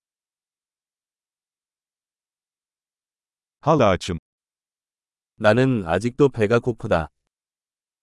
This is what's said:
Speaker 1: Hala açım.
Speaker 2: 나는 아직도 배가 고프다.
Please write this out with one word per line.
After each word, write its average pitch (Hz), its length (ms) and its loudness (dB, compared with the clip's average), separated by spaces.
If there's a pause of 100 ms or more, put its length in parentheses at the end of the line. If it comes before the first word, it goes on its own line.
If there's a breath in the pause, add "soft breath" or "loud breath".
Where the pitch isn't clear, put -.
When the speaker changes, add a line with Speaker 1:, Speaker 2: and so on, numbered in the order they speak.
(3500)
Speaker 1:
Hala 139 280 2
açım. 87 300 -4 (1160)
Speaker 2:
나는 113 500 2
아직도 117 420 0
배가 113 300 0
고프다. 104 500 -4 (920)